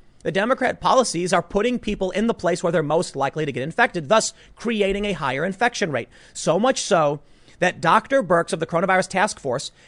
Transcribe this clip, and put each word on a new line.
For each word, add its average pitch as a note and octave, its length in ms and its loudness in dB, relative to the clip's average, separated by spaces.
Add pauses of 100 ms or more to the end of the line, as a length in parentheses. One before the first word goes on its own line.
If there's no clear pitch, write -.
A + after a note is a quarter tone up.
(220)
The D#3+ 100 -4
Democrat A3 480 -2
policies F3+ 520 2
are F3 100 4
putting A#3 360 0
people G3 320 -4
in F#3+ 160 -2
the A#3 80 2
place F3 280 -2
where E3+ 100 0
they're E3 100 2
most D#3 320 -2
likely C#3 320 -2
to C#3+ 60 -4
get B2+ 100 -6
infected, E3 460 -2
thus A3 240 2 (240)
creating G3+ 480 -2
a G#3 80 -2
higher C#3 320 -4
infection G3 480 -2
rate. A#2+ 160 -4 (240)
So E3 260 0
much B3+ 220 2
so D3+ 400 2 (380)
that F3 220 0
Doctor G#3+ 420 2
Birx E3+ 300 0
of F3+ 80 -4
the D#3+ 60 -2
Coronavirus F#3 420 0
Task F#3+ 300 -2
Force C3 340 -6 (160)